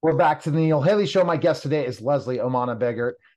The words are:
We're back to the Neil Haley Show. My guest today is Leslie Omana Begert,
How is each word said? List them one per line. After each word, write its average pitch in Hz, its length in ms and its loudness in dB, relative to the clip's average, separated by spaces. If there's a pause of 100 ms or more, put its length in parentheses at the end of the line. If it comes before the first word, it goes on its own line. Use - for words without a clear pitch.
We're 156 120 2
back 156 300 2
to 160 80 -2
the 160 80 0
Neil 160 220 2
Haley 202 240 2
Show. 185 200 2
My 170 100 0
guest 156 260 0
today 147 240 -2
is 123 140 -8
Leslie 127 380 -2
Omana 123 420 -2
Begert, 120 360 -2 (220)